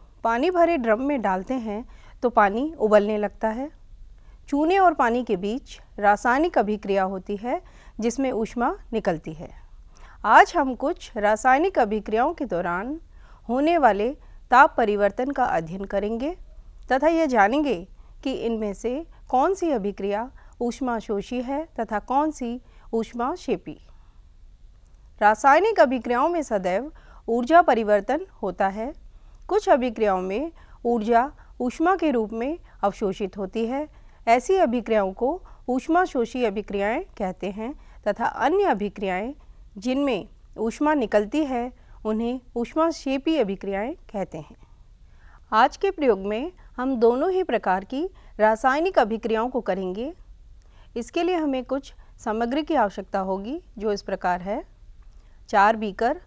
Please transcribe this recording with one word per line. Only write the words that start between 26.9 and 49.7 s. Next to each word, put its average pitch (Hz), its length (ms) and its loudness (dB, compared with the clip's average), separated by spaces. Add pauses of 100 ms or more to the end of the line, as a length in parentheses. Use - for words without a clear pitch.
ऊर्जा 247 340 6
परिवर्तन 233 640 2 (160)
होता 196 260 -2
है। 220 240 -6 (560)
कुछ 403 200 0
अभिक्रियाओं 220 540 2
में 214 280 -4 (360)
ऊर्जा 233 440 2 (300)
ऊष्मा 320 360 0
के 320 140 0
रूप 226 220 -2
में 254 260 -6 (240)
अवशोषित 196 560 -4
होती 214 280 -4
है। 277 200 -6 (420)
ऐसी 247 300 4
अभिक्रियाओं 220 560 0
को 294 260 -2 (280)
ऊष्माशोषी 262 760 0
अभिक्रियाएं 208 580 -2 (160)
कहते 185 320 -6
हैं 220 240 -10 (340)
तथा 208 180 -2
अन्य 370 400 0
अभिक्रियाएं 202 680 -4 (460)
जिनमें 254 500 -2 (300)
ऊष्मा 294 360 0
निकलती 220 500 0
है, 254 260 -4 (340)
उन्हें 233 360 -4 (160)
ऊष्माक्षेपी 302 840 -2
अभिक्रियाएं 196 540 -4 (120)
कहते 175 340 -8
हैं। - 180 -16 (960)
आज 254 240 4
के 392 140 0
प्रयोग 247 300 2
में 220 320 -4 (240)
हम 262 200 -2
दोनों 240 360 4
ही 370 100 0
प्रकार 202 420 0
की 269 180 -6 (360)
रासायनिक 262 600 2
अभिक्रियाओं 220 500 0
को 254 120 -4
करेंगे। 196 520 -6 (840)